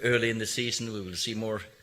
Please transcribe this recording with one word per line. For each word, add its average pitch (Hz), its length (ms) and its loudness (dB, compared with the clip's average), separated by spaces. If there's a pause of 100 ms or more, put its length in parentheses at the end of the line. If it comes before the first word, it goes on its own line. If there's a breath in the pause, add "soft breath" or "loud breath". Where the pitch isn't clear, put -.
early 117 300 4
in 113 80 0
the 107 80 -2
season. 117 440 -2
We 104 100 -4
will 90 140 -6
see 110 200 -2
more, 110 260 -2 (220 loud breath)